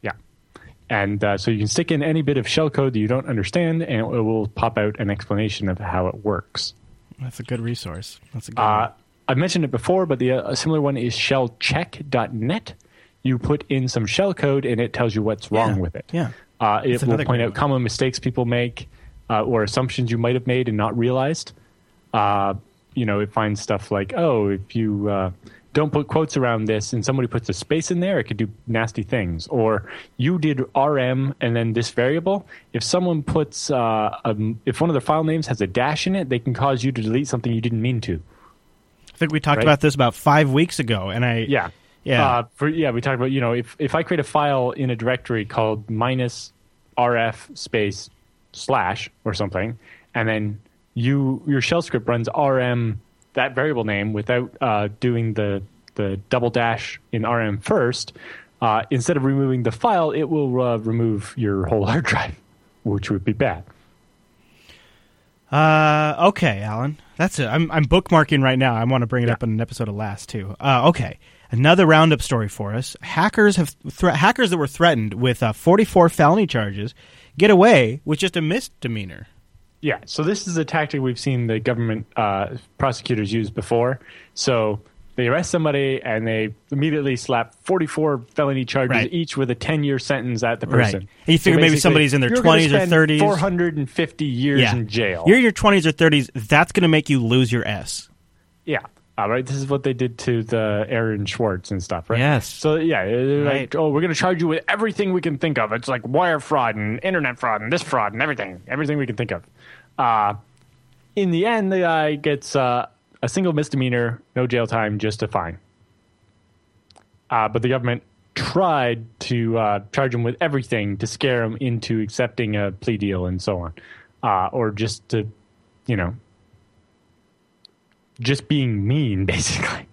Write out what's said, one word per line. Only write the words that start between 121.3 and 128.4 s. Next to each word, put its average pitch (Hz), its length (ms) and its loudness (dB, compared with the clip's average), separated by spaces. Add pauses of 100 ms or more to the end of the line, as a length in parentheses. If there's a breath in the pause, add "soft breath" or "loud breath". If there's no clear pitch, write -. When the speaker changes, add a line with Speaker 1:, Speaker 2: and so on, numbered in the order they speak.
Speaker 1:
him 113 160 -4
into 120 420 -2
accepting 110 540 -2
a 101 160 -2
plea 110 260 -4
deal 98 280 -2
and 90 160 -4
so 95 200 -2
on. 82 120 -8 (480 loud breath)
Uh, 95 300 2
or 117 180 -2
just 107 400 -6
to, 110 180 -2 (600)
you 120 80 0
know, 92 180 -2 (2000)
just 127 280 -2